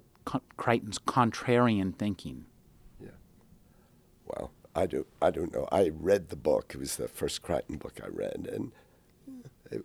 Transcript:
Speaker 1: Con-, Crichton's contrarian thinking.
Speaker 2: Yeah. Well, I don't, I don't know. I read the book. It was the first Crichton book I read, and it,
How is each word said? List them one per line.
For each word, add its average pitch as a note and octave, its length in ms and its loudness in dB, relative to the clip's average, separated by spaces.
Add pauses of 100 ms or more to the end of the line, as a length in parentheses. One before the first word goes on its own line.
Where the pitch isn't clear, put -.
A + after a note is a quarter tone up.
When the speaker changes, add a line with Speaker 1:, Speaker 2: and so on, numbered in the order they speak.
(260)
Speaker 1:
Con-, - 160 -4 (160)
Crichton's G#2+ 420 0
contrarian A#2 960 4
thinking. D#2+ 500 -6 (560)
Speaker 2:
Yeah. - 80 -16 (1160)
Well, - 260 -8 (240)
I F2+ 100 2
don't, C#2+ 220 -4 (140)
I F2+ 100 6
don't D#2+ 200 -4
know. C2 200 -2
I F2+ 180 6
read D#2+ 400 2
the - 60 -8
book. - 400 2
It C2+ 40 -8
was C#2 180 -4
the A#1 100 -4
first - 340 -4
Crichton D2+ 360 -2
book - 260 -12
I G1+ 60 -10
read, G1+ 420 -6
and G#2+ 200 -6 (1000)
it, G#2+ 140 -6